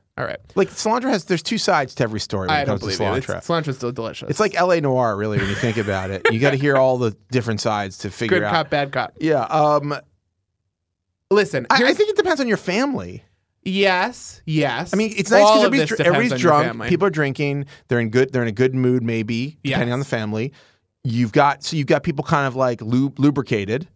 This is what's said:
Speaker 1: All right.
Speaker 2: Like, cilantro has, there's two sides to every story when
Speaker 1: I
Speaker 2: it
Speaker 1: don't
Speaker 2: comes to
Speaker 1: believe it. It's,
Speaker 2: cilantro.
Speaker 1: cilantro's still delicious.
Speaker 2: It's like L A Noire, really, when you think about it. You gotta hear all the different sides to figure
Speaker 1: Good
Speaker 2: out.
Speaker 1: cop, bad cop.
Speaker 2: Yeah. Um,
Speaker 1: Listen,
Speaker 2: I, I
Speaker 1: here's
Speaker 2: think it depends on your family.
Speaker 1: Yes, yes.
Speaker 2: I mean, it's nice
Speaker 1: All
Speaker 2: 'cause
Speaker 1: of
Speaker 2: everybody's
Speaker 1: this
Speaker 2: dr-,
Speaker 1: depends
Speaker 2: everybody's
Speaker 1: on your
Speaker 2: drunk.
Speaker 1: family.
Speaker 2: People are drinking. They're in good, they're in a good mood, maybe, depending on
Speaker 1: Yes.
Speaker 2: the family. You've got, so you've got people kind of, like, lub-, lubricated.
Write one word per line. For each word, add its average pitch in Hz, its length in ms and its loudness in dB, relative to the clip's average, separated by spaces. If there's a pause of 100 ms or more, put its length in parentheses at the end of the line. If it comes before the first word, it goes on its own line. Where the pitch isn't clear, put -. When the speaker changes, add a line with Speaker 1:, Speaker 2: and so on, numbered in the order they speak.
(160)
Speaker 1:
All 131 100 -6
right. - 120 -8 (160)
Speaker 2:
Like, 190 160 2
cilantro 233 400 -2
has, 185 160 -2
there's 170 160 0
two 226 160 -4
sides 151 380 0
to 135 80 0
every 110 160 -2
story 95 280 -4
when 151 80 0
Speaker 1:
I 147 60 0
Speaker 2:
it 139 40 -2
Speaker 1:
don't 104 140 -2
Speaker 2:
comes - 20 -14 (140)
to - 40 -6
Speaker 1:
believe 98 140 0
it. 127 40 -2
It's, 131 100 -4
Speaker 2:
cilantro. 92 160 -4
Speaker 1:
cilantro's 156 340 -4
still 123 140 -6
delicious. 113 380 -8
Speaker 2:
It's 147 100 -2
like 208 160 0
L 180 160 2
A 170 80 4
Noire, 127 380 2
really, 104 220 0
when 98 100 -2
you 101 60 -4
think 113 220 -2
about 95 340 -2
it. 95 200 0
You 113 80 0
gotta 139 160 2
hear 135 220 2
all 131 220 4
the 113 180 -2 (140)
different 117 300 0
sides 104 380 -4
to 98 120 -8
figure 147 260 -2
Speaker 1:
Good 104 80 -2
Speaker 2:
out. 104 80 -2
Speaker 1:
cop, 156 160 -2
bad 143 220 -2
cop. 127 280 -4
Speaker 2:
Yeah. 156 260 0
Um, 147 500 0 (1400)
Speaker 1:
Listen, 170 380 0
Speaker 2:
I, 269 60 4
I - 40 4
Speaker 1:
here's 247 180 4
Speaker 2:
think 415 120 2
it 403 60 -2
depends 339 260 0
on 247 60 -2
your 208 100 0
family. 185 680 -4 (400)
Speaker 1:
Yes, 196 800 0
yes. 151 480 -2
Speaker 2:
I 185 40 0
mean, 214 180 -2
it's 196 160 -2
nice 202 100 6
Speaker 1:
All 208 120 8
Speaker 2:
'cause 220 60 6
Speaker 1:
of 214 80 4
Speaker 2:
everybody's 160 220 2
Speaker 1:
this - 0 -
Speaker 2:
dr-, - 100 -4
Speaker 1:
depends 156 160 4
Speaker 2:
everybody's 147 180 2
Speaker 1:
on 127 60 -2
your 160 120 4
Speaker 2:
drunk. 139 160 4
Speaker 1:
family. 113 220 -6
Speaker 2:
People 175 180 2
are 185 40 0
drinking. 143 540 -2 (220)
They're 120 120 2
in 113 100 0
good, 131 240 2
they're 127 80 0
in 117 80 0
a - 20 -4
good 127 240 0
mood, 127 280 2
maybe, 117 600 -4
depending 123 300 0
on 127 60 -2
Speaker 1:
Yes. 139 80 -4
Speaker 2:
the - 80 -10
family. 110 380 -4 (520)
You've 117 280 0
got, 139 300 2
so - 120 -6
you've 143 120 -2
got 151 160 2
people 147 200 -4
kind 143 240 2
of, 123 80 -4
like, 127 260 0
lub-, 127 380 0
lubricated. 131 760 0